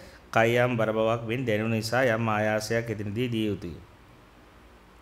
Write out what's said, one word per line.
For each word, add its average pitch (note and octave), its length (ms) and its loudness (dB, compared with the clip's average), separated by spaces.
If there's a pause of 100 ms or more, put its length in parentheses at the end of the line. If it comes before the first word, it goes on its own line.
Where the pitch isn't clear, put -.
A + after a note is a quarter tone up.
(300)
කයියම් A#2+ 480 4
බර G#2+ 160 0
බවක් A2+ 340 0
මෙන් B2 180 -4
දැනුන A2 260 0
නිසා A2+ 340 0
යම් A2+ 240 2
ආයාසයක් G#2+ 600 0
එතනදී G#2+ 400 -4
දිය A2 180 0
යුතුය. F2 280 -6 (1300)